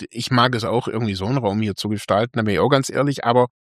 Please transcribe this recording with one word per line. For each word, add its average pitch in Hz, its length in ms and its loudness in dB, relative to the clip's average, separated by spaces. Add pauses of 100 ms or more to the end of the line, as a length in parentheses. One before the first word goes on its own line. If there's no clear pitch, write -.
ich - 220 -10
mag 123 220 4
es 113 120 -4
auch, 113 240 -2
irgendwie 110 260 -4
so 95 100 -4
einen 127 120 0
Raum 107 240 0
hier 104 140 -2
zu - 120 -8
gestalten, 107 500 -2
da 117 40 0
bin 107 140 0
ich 78 40 2
auch 104 100 4
ganz 135 200 2
ehrlich, 139 340 -2
aber 120 240 4 (160)